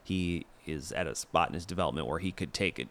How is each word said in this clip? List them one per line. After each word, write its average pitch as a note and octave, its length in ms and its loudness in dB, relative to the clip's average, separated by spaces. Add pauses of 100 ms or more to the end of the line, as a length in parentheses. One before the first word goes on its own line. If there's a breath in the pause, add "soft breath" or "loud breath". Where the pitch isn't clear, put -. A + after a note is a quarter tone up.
he F2 400 0 (220)
is D#2 260 -4
at E2+ 140 0
a C2+ 80 -4
spot - 340 4
in - 60 -4
his E2+ 100 -4
development D#2+ 420 0
where D2+ 120 0
he F#2 120 0
could - 220 -4
take F#2 260 0
it, B1+ 120 -6